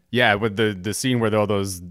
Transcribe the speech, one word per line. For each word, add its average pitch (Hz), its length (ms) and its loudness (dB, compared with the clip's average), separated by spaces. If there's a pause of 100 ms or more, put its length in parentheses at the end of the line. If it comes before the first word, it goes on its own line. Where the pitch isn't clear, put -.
Yeah, 113 260 4
with 104 200 -2
the, 107 240 0
the 98 140 -6
scene 127 260 -2
where 107 160 0
all 104 120 4
those, 98 440 -2